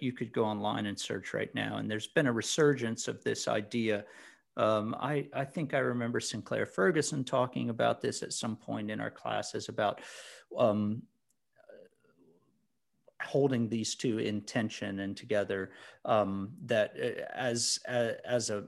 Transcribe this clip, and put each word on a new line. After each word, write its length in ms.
you 100
could 180
go 140
online 400
and 140
search 340
right 220
now. 220
And 140
there's 180
been 180
a 60
resurgence 760
of 160
this 240
idea. 560
Um, 420
I, 320
I 140
think 260
I 60
remember 420
Sinclair 460
Ferguson 580
talking 460
about 320
this 200
at 120
some 220
point 340
in 100
our 100
classes 600
about, 320
um, 440
holding 460
these 260
two 240
in 240
tension 580
and 160
together, 540
um, 460
that, 340
uh, 220
as, 440
uh, 240
as 260
a, 180